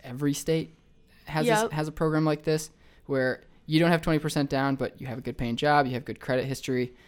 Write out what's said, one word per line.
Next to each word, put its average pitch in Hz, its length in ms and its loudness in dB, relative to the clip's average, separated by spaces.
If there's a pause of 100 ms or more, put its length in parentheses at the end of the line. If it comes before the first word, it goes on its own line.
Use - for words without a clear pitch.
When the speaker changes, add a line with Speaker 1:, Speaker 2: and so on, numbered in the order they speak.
Speaker 1:
every 139 300 -2
state 160 420 -4 (480)
has 156 240 0
a - 20 4
s-, 214 120 4
Speaker 2:
Yep. 226 100 -2
Speaker 1:
has 156 160 -2
a 156 40 -6
program 156 320 2
like 156 200 0
this 160 260 0 (360)
where 131 360 0 (240)
you 156 140 4
don't 170 100 4
have 165 120 2
twenty 156 180 2
percent 147 300 0
down, 139 260 0
but - 240 -6
you 127 80 -10
have 131 100 -8
a - 20 -10
good 120 160 -8
paying 117 200 -2
job, 147 300 4
you 127 80 -4
have 117 100 -6
good - 160 -10
credit 127 240 -2
history, 127 500 -4 (140)